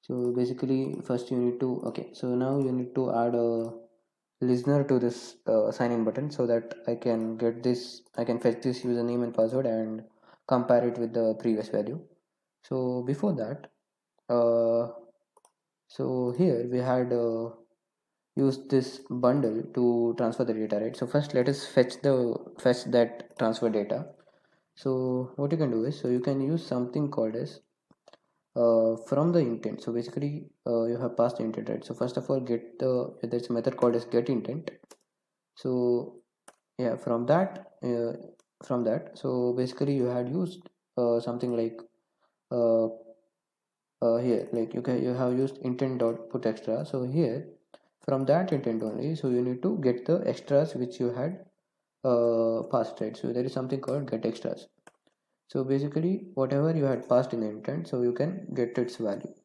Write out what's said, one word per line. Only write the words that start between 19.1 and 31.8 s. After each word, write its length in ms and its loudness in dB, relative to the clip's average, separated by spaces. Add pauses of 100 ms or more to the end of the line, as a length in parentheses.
to 440 4
transfer 260 0
the 80 -2
data, 280 -2
right? 160 -4
So 100 -4
first 280 0
let 140 4
us 160 -2
fetch 380 2
the, 320 2 (240)
fetch 280 2
that 520 2
transfer 320 2
data. 360 -2 (680)
So 600 -2
what 160 -2
you 40 0
can 140 0
do 140 0
is, 160 -4
so 80 -2
you 100 2
can 220 0
use 260 -2
something 460 -2
called 240 -2
as, 240 -6 (960)
uh, 400 6 (100)
from 240 2
the 80 4
intent. 460 -2
So 80 -4
basically, 540 -4 (200)
uh, 200 2
you 140 -2
have 160 -4
passed 200 2
the 80 -4
intent, 240 -4
right? 160 -4